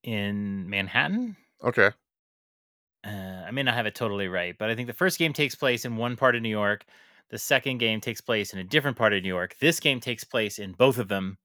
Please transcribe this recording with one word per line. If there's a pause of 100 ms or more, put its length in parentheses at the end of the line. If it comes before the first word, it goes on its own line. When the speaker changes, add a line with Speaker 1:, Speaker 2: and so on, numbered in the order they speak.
Speaker 1:
in
Manhattan? (260)
Speaker 2:
Okay. (1120)
Speaker 1:
Uh,
I
may
not
have
it
totally
right,
but
I
think
the
first
game
takes
place
in
one
part
of
New
York. (460)
The
second
game
takes
place
in
a
different
part
of
New
York.
This
game
takes
place
in
both
of
them